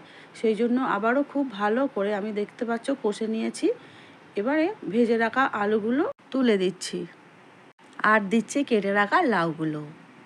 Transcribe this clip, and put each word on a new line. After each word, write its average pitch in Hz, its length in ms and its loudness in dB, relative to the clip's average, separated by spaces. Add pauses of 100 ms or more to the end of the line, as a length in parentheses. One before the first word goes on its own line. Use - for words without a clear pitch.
(340)
সেই 220 220 0
জন্য 240 260 0
আবারও 233 420 0
খুব 285 280 -2
ভালো 208 360 0
করে 202 280 -2
আমি 208 160 -4
দেখতে 208 340 -6
পাচ্ছ 233 220 -4 (160)
কষে 214 240 -2
নিয়েছি। 226 400 -2 (680)
এবারে 285 300 0 (240)
ভেজে 226 280 2
রাখা 226 260 0 (100)
আলুগুলো 220 500 0 (280)
তুলে 247 260 4
দিচ্ছি, 185 420 -2 (1040)
আর 220 160 6 (100)
দিচ্ছি 226 340 0
কেটে 202 300 0
রাখা 302 280 2
লাউগুলো। 165 600 0 (440)